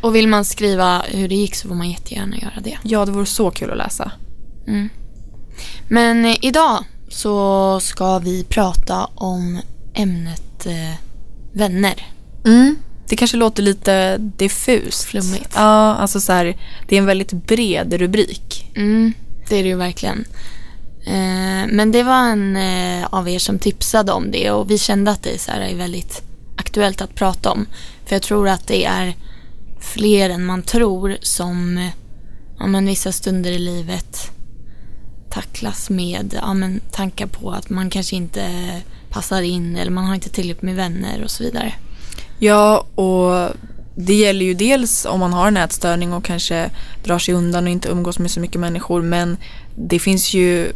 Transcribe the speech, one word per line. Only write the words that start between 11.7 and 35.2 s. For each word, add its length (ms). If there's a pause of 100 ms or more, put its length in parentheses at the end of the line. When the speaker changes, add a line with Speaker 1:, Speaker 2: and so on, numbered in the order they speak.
Speaker 2:
Mm. 320 (320)
Det 80
kanske 200
låter 260
lite 560
diffust. 840
Speaker 1:
Flummigt. 500
Speaker 2:
Ja, 400
alltså 260
så 120
här, 240 (320)
det 80
är 20
en 80
väldigt 260
bred 600
rubrik. 840
Speaker 1:
Mm, 360 (360)
det 100
är 40
det 60
ju 80
verkligen. 480 (840)
Eh, 600
men 240
det 100
var 260
en, 280
eh, 540
av 180
er 100
som 200
tipsade 540
om 180
det, 200
och 200
vi 80
kände 320
att 120
det 120
är 40
så 120
här, 100
är 140
väldigt 480 (340)
aktuellt 440
att 140
prata 380
om. 140 (400)
För 80
jag 80
tror 260
att 180
det 180
är 320 (640)
fler 500
än 140
man 180
tror 600
som, 560
eh, 100 (680)
ja, 80
men 200
vissa 260
stunder 400
i 60
livet 720 (1000)